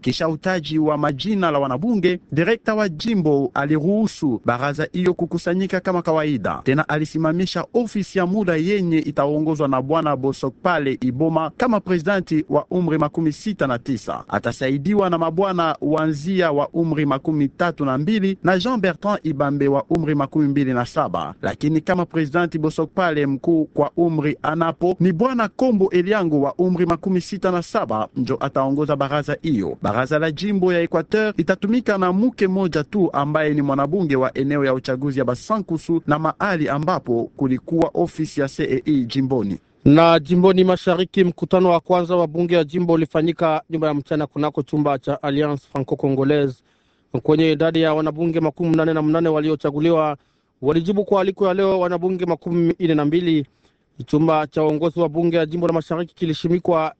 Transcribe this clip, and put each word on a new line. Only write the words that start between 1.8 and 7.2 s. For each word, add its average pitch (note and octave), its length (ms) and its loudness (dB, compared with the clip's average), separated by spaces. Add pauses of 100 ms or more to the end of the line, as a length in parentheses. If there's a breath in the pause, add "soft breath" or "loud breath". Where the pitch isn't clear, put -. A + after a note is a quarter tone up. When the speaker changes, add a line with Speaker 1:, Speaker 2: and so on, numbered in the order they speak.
Speaker 1:
direkta G#3+ 420 0
wa G#3+ 140 0
jimbo D3+ 640 0
aliruhusu D#3 880 0
baraza C#3 480 -2
hiyo F3+ 220 0
kukusanyika F3+ 640 -2
kama F3+ 220 -2
kawaida. D3 600 -2
Tena C#3 240 0
alisimamisha D#3+ 840 -2